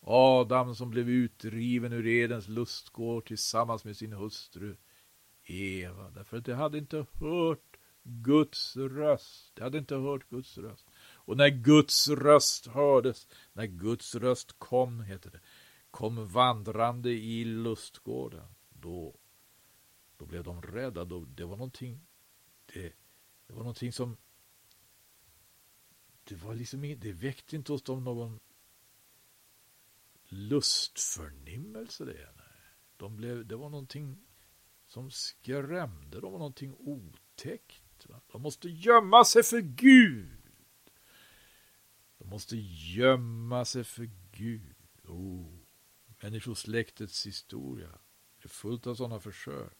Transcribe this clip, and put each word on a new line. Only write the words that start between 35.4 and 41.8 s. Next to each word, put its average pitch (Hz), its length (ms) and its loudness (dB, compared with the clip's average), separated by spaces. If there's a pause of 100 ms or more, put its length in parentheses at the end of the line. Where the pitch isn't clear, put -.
Det - 0 -
var 190 180 -12
någonting 139 400 -10
otäckt, - 1300 -14
va? - 140 -20 (120)
De 113 100 -14
måste 151 260 -10
gömma 208 560 10
sig 226 180 8
för 233 180 2
Gud. 170 840 8 (1800)